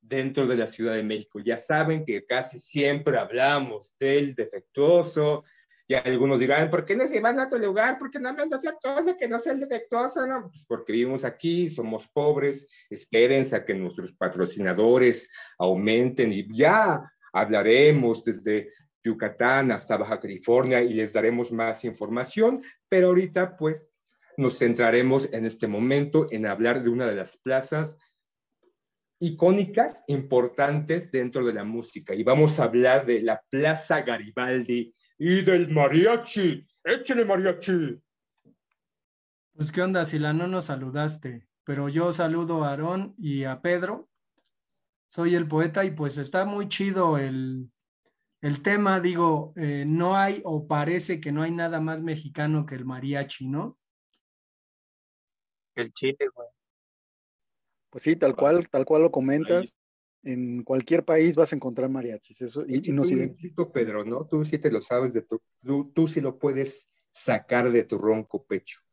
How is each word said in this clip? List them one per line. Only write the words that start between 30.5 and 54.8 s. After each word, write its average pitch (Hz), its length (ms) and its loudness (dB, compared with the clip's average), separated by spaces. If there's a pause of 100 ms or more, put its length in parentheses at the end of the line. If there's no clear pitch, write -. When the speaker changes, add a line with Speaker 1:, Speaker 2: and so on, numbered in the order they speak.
Speaker 1:
dentro 123 320 -2
de 117 100 0
la 104 100 -6
música, 113 500 -10
y 104 80 -4
vamos 151 380 4
a 127 60 4
hablar 127 380 4
de 117 200 2
la 110 260 0
Plaza 151 540 0
Garibaldi 120 920 -4 (240)
y 180 240 2
del 175 280 4
mariachi. 165 920 2 (200)
¡Échale, 220 420 0
mariachi! 180 720 0 (1600)
Speaker 2:
Pues, 151 160 -6
¿qué 190 100 -2
onda, 185 240 0
Sila? 151 280 -2
No 170 120 0
nos 185 200 -4
saludaste, 135 840 -6 (160)
pero 143 260 -6
yo 165 240 0
saludo 165 500 -2
a 143 60 -2
Aarón 175 480 -6
y 139 280 -4
a 131 140 -8
Pedro. 180 480 -4 (960)
Soy 170 300 0
el 165 120 0
poeta 160 380 0
y, 190 60 -2
pues, 147 260 -6
está 151 260 -2
muy 202 260 -6
chido 185 500 0
el, 131 500 -6 (720)
el 143 220 -4
tema, 196 360 2
digo, 170 560 0
eh, 143 300 -4
no 170 320 2
hay, 202 260 0
o 151 240 -6
parece 156 540 -2
que 151 100 -6
no 147 120 -2
hay 165 80 -2
nada 170 280 -4
más 156 220 -4
mexicano 151 640 -4
que 147 80 -12
el 127 100 -10
mariachi, 135 640 -8
¿no? 165 300 -6 (2000)